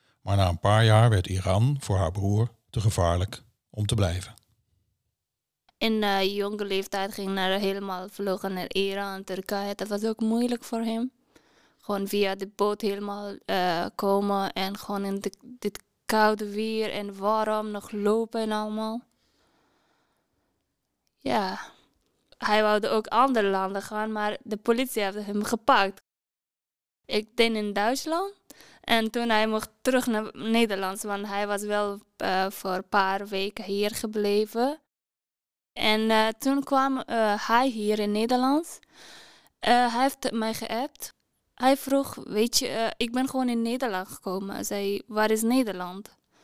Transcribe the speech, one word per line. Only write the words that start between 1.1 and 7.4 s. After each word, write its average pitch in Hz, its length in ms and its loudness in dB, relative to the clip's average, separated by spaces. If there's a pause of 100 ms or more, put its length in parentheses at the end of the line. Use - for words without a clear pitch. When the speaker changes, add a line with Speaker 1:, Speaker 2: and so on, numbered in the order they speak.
Speaker 1:
werd 95 160 4
Iran 98 540 0
voor 101 160 -2
haar 87 160 0
broer 101 380 0 (200)
te - 100 -4
gevaarlijk 90 640 2 (280)
om 104 160 -4
te 101 80 2
blijven. 92 400 0 (1400)
Speaker 2:
In, 220 240 0
eh, 196 340 2
jonge 202 280 -2
leeftijd 196 500 -4
ging 196 160 -6
naar, 190 280 0